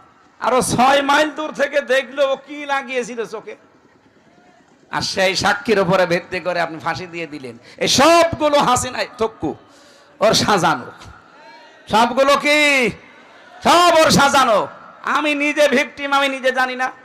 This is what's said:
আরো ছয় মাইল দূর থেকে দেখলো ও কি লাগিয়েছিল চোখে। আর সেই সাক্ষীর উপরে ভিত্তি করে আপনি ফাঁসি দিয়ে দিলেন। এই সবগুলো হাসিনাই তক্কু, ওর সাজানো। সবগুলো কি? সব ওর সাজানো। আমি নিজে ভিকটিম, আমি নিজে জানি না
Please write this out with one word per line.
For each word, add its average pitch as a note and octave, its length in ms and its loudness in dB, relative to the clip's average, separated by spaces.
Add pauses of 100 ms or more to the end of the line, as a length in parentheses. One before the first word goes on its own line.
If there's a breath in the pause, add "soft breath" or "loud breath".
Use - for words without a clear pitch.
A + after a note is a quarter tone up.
(400)
আরো A#3+ 220 0
ছয় C4 400 2
মাইল C#4+ 280 2
দূর D4+ 220 -10
থেকে C#4 280 -2
দেখলো C4+ 520 -2
ও C4+ 40 -2
কি C#4+ 300 -14
লাগিয়েছিল B3 600 -6
চোখে। G#3 300 -16 (1300)
আর - 120 -6
সেই F#3+ 340 -2
সাক্ষীর G3+ 440 0
উপরে F#3 260 2
ভিত্তি F3 340 -4
করে F3 200 -4
আপনি D#3+ 180 -6
ফাঁসি D#3+ 280 -6
দিয়ে E3 200 -10
দিলেন। C3+ 320 -16 (180 loud breath)
এই F#3+ 120 -4
সবগুলো D#4 720 2
হাসিনাই B3 480 -2 (120)
তক্কু, G#3 360 -6 (680 soft breath)
ওর G#3+ 140 2
সাজানো। F3 560 0 (1000)
সবগুলো A#3+ 460 2
কি? C#4+ 540 2 (720)
সব E4+ 280 4 (120)
ওর D4 60 2
সাজানো। A#3+ 580 4 (360)
আমি D4 300 -2
নিজে D4 340 0
ভিকটিম, C#4 440 -2
আমি C#4 160 2
নিজে C4 240 -2
জানি B3+ 240 -4
না B3+ 160 -6 (120)